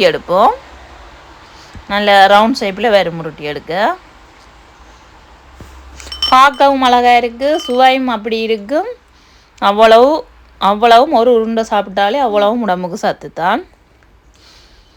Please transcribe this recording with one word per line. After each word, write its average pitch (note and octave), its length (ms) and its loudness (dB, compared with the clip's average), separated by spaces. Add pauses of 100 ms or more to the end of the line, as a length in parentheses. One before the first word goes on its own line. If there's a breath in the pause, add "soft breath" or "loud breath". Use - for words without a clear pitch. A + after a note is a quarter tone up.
எடுப்போம். F3+ 440 0 (1400 loud breath)
நல்ல G3+ 240 2 (180)
ரவுண்ட் A3 280 2
ஷேப்பில் G#3 340 -4
வேறு F3 160 0 (100)
உருட்டி D#3 300 -14
எடுக்க D3 220 -10 (2500)
பார்க்கவும் C4+ 560 2
அழகா B3 320 2
இருக்கு, A#3+ 300 -6 (160)
சுவையும் C4 500 0
அப்படி A3 220 -6 (100)
இருக்கும். A3+ 420 -6 (800 soft breath)
அவ்வளவு, A3 400 4 (600)
அவ்வளவும் A#3 500 2
ஒரு A#3 160 2
உருண்டை A3+ 340 -2
சாப்பிட்டாலே G3+ 560 -2
அவ்வளவும் G#3+ 400 -2
உடம்புக்கு F3+ 380 -6
சத்து D#3 240 -6 (140)
தான். G3+ 200 -2 (1400 soft breath)